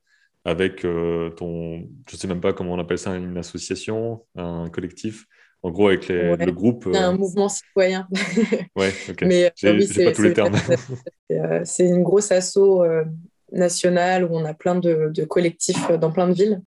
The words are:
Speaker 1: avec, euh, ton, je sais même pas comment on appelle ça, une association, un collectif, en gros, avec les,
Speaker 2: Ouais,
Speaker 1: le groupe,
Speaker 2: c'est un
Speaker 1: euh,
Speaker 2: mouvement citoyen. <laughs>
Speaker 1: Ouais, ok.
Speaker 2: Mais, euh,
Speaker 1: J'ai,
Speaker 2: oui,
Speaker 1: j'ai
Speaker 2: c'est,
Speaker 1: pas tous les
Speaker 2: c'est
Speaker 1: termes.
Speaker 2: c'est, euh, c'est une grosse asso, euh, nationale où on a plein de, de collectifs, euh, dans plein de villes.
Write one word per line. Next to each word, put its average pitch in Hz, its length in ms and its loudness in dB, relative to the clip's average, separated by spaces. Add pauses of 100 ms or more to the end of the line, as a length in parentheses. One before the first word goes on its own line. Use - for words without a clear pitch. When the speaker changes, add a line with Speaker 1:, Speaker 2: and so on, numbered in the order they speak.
(440)
Speaker 1:
avec, 92 400 -2
euh, 85 460 -2
ton, 85 580 -10 (200)
je - 80 -18
sais 95 120 -8
même 90 120 -4
pas 95 120 0
comment 90 200 -6
on 87 60 -4
appelle 87 200 -4
ça, 95 160 -6
une 90 240 -8
association, 110 840 -8 (120)
un 85 320 -8
collectif, 90 580 -10 (360)
en 92 80 -6
gros, 101 180 2
avec 92 200 0
les, 87 220 0
Speaker 2:
Ouais, 85 140 0
Speaker 1:
le 90 80 0
groupe, 92 400 -2
Speaker 2:
c'est 190 60 2
un 180 160 2
Speaker 1:
euh, - 20 0
Speaker 2:
mouvement 196 320 -2
citoyen. 190 640 -2
<laughs> 190 680 -2
Speaker 1:
Ouais, 98 160 2 (160)
ok. - 140 -10
Speaker 2:
Mais, 180 240 4
euh, 175 100 2
Speaker 1:
J'ai, 196 140 2
Speaker 2:
oui, 208 100 6
Speaker 1:
j'ai 196 140 0
Speaker 2:
c'est, 180 100 4
Speaker 1:
pas 160 80 4
tous 107 100 -2
les 104 80 8
Speaker 2:
c'est 175 40 2
Speaker 1:
termes. 104 220 2 (760)
Speaker 2:
c'est, 160 100 -2
euh, 165 240 -2
c'est 180 220 0
une 180 160 4
grosse 196 300 2
asso, 185 260 2
euh, 180 460 4 (480)
nationale 180 720 2
où 175 80 0
on 160 120 -2
a 156 100 -6
plein 180 200 -2
de, 165 400 2
de 156 100 -2
collectifs, 175 680 -2
euh, 165 80 2
dans 160 140 0
plein 180 160 2
de 180 60 4
villes. 196 280 0 (140)